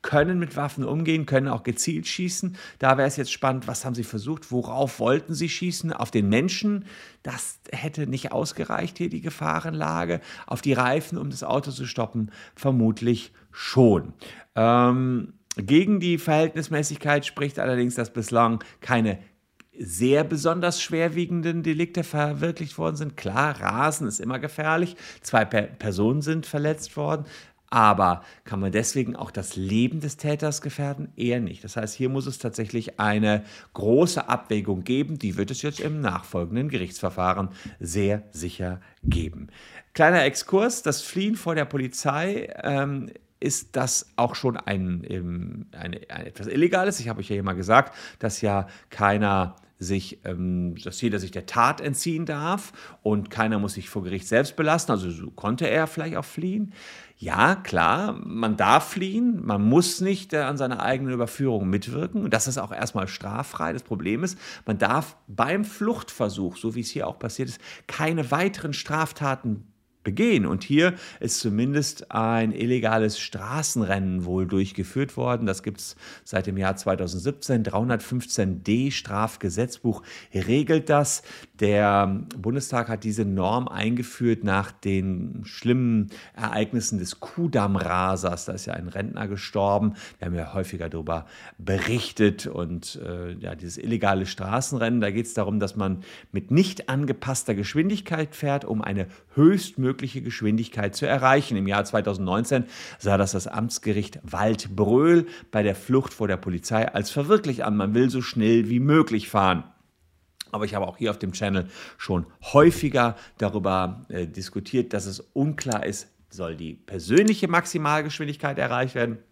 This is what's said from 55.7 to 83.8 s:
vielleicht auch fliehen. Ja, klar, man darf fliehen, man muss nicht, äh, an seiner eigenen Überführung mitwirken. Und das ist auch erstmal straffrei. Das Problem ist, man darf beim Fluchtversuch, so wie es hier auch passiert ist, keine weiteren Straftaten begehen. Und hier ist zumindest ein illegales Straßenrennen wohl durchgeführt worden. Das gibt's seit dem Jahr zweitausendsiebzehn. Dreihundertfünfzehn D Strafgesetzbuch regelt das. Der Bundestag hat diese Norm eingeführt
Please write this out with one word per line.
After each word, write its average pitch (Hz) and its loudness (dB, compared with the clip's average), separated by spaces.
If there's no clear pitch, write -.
vielleicht 160 -8
auch 156 -4
fliehen. 190 -4
Ja, 139 4
klar, 135 2
man 107 -2
darf 110 6
fliehen, 202 0
man 101 2
muss 147 6
nicht, 190 -2
äh, 160 0
an 143 0
seiner 131 -2
eigenen 131 0
Überführung 117 0
mitwirken. 165 -2
Und 202 0
das 110 2
ist 131 -4
auch 101 -8
erstmal - -4
straffrei. 98 -6
Das 78 -6
Problem 110 -2
ist, 185 -6
man 107 0
darf 117 0
beim 143 0
Fluchtversuch, 104 -4
so 113 -6
wie 120 -6
es 110 -8
hier - -6
auch - -8
passiert 123 -6
ist, 123 -12
keine 156 -2
weiteren 165 -2
Straftaten 135 -4
begehen. 147 2
Und 85 -2
hier 165 4
ist - -4
zumindest 131 -2
ein 113 2
illegales 113 2
Straßenrennen 98 -2
wohl 90 0
durchgeführt 98 -2
worden. 123 0
Das 98 -2
gibt's - -10
seit 92 -2
dem 98 -2
Jahr 98 0
zweitausendsiebzehn. 95 0
Dreihundertfünfzehn 107 0
D 123 2
Strafgesetzbuch 107 -2
regelt 147 2
das. 147 2
Der 101 4
Bundestag 120 -2
hat 110 -6
diese 110 0
Norm 101 0
eingeführt 113 0